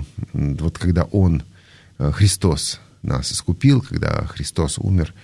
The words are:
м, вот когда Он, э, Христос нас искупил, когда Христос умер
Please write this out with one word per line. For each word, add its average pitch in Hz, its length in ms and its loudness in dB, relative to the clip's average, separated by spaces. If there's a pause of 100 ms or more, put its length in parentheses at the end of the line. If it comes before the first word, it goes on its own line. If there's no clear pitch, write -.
(340)
м, 71 220 -2
вот 80 220 -4
когда 87 260 2 (100)
Он, 90 300 4 (540)
э, 73 140 0
Христос - 680 0 (220)
нас - 280 -4
искупил, 131 500 2
когда 76 440 -2
Христос - 520 -4
умер 92 360 0 (100)